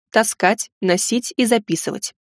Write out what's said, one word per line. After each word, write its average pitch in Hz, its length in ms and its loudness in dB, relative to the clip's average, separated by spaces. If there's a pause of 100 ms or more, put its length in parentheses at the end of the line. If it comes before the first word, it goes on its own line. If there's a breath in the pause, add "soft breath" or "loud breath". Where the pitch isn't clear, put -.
(120)
таскать, 214 580 0 (120)
носить 190 560 0
и 247 80 2
записывать. 214 680 -2 (260)